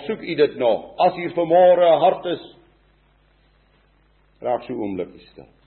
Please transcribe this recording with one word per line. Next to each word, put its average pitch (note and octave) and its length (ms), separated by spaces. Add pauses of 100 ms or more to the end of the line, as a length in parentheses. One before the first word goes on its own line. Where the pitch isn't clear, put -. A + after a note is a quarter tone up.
soek A3 140
u E3 140
dit C#3+ 220
nog? A#2 420
As F3 160
hier F3 200
vanmôre F3 480
'n D#3+ 160
hart - 260
is, E3+ 300 (1900)
raak A#2+ 220
so C3 100
oombliekie F#2+ 580
stil. C#2 160 (200)